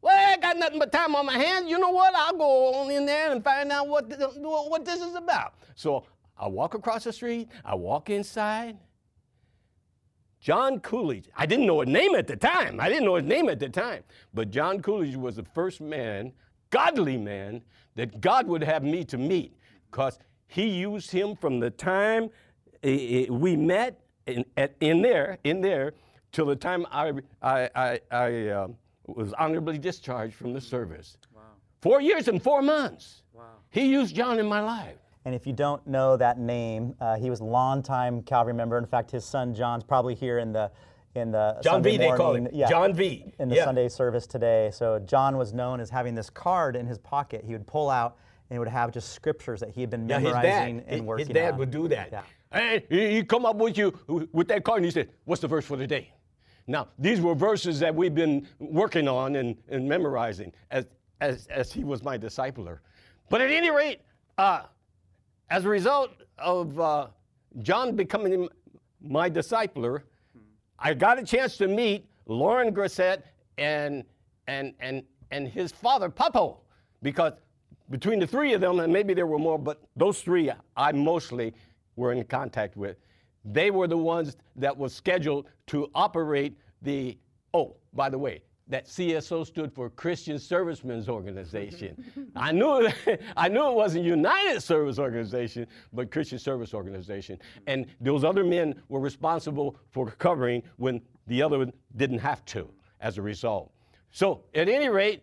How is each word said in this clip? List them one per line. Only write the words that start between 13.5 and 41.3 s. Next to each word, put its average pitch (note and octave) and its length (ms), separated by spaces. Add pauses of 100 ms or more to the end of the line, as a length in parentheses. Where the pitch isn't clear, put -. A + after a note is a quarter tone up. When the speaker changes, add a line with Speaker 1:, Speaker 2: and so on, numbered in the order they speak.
Speaker 1:
the C#3 80
time. F#3+ 360 (280)
But G#2+ 200
John E3+ 280
Coolidge E3+ 360
was B2 220
the A2 60 (120)
first F3+ 260
man, B2+ 500 (380)
godly A#3+ 480
man, G#2 460 (320)
that A2 260
God A3+ 240
would E3+ 160
have D3+ 220
me D#3 220
to C3+ 120
meet, D#3 400 (320)
'cause C3+ 300 (260)
he G3+ 240
used G3 400
him G3 260
from C3+ 240
the A#2+ 120
time G#3+ 580 (540)
i-, C3 440
i-, B2+ 40
we D#3+ 240
met F#3 440 (280)
in, A#2+ 180 (100)
at, C#3 260
in D#3+ 200
there, F3+ 440
in E3+ 160
there, D3+ 320 (380)
till D#3 140
the C#3+ 100
time F3 360
I, D3 220 (280)
I, B2+ 340
I, B2 240 (120)
I, A#2+ 380
um, G2+ 260 (320)
was G#2+ 260
honorably D#3+ 440
discharged A#2+ 580
from B2 180
the C3+ 80
service. G2 560 (160)
Speaker 2:
Wow. - 80 (400)
Speaker 1:
Four C4 200
years D4+ 260
and G3 140
four C#4 200
months. C#4 600 (120)
Speaker 2:
Wow. A#2 100 (260)
Speaker 1:
He C4 180
used C4 280
John A#3+ 240
in G#3+ 80
my G#3 140
life. A3 360 (280)
Speaker 3:
And B2+ 80
if A#2+ 140
you C#3 60
don't C#3+ 340
know C3 300
that A#2+ 220
name, A#2 600
uh, A2+ 180
he A#2+ 120
was A#2 100
a A2 40
longtime B2+ 800
Calvary A#2+ 300
member. A#2 240
In A#2+ 80
fact, A#2 260
his B2 140
son B2 300
John's A#2+ 280
probably B2+ 320
here A#2+ 240
in A2+ 120
the, G#2+ 200 (440)
in A#2 160